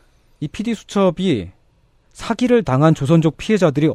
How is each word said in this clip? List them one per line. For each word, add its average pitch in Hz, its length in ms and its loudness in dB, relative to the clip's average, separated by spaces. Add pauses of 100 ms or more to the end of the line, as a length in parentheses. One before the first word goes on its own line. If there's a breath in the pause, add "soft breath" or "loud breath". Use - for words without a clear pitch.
(400 soft breath)
이 151 80 -8
피디 214 280 -6
수첩이 180 760 -2 (640)
사기를 240 500 0
당한 147 320 2
조선족 156 400 2
피해자들이 156 600 0